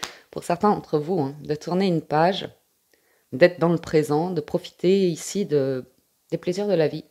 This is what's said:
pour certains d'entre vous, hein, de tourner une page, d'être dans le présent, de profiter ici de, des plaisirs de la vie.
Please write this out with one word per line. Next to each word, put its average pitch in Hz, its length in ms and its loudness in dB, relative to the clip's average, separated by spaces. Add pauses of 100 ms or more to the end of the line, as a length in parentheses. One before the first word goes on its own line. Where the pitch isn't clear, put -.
(320)
pour - 100 -10
certains 175 280 0
d'entre 160 280 -2
vous, 160 220 -2
hein, 139 240 -4
de 147 100 -4
tourner 180 320 -2
une 165 160 0
page, 170 460 0 (840)
d'être 175 300 4
dans 170 80 4
le 165 100 2
présent, 156 520 0
de 165 100 -2
profiter 185 680 0
ici 175 400 -4
de, 135 380 0 (480)
des 165 40 -4
plaisirs 180 300 -4
de 202 80 2
la 156 140 4
vie. 156 220 -6